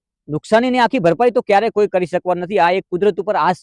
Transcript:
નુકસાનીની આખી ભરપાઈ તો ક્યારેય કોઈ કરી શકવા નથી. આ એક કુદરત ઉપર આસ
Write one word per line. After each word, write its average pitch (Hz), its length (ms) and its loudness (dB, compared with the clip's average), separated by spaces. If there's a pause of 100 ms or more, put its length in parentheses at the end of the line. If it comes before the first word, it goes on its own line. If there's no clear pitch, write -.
(280)
નુકસાનીની 233 500 -2
આખી 240 200 0
ભરપાઈ 180 320 2
તો 240 100 -2
ક્યારેય 214 300 2
કોઈ 208 180 0
કરી 180 180 -2
શકવા 180 280 -4
નથી. 180 240 -4
આ 170 120 2
એક 185 200 -2
કુદરત 180 300 -2
ઉપર 190 160 -4
આસ 170 260 -2